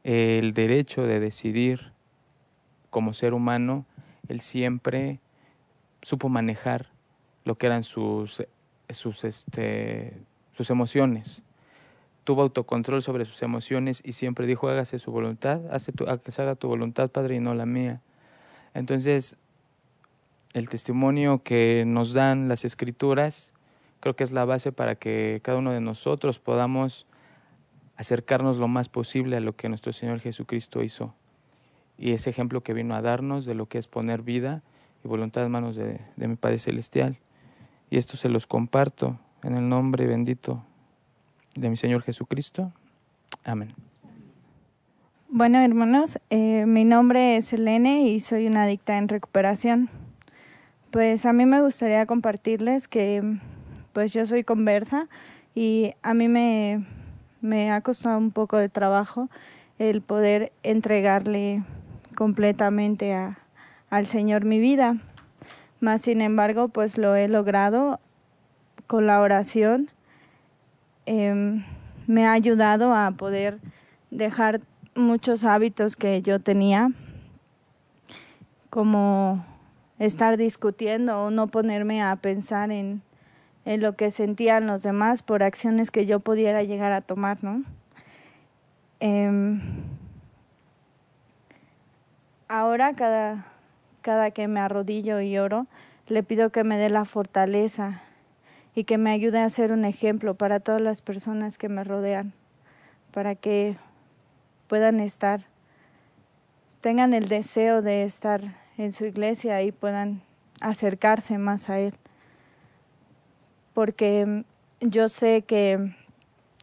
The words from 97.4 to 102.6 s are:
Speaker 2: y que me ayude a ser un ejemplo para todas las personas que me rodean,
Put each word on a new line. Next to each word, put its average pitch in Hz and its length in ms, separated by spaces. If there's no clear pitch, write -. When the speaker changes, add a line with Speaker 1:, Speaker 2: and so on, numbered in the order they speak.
Speaker 2:
y 226 80
que 220 140
me 220 140
ayude 214 280
a 226 100
ser 220 220
un 220 140
ejemplo 208 500
para 202 240
todas 220 220
las 220 200
personas 214 560
que 214 120
me 196 140
rodean, 196 500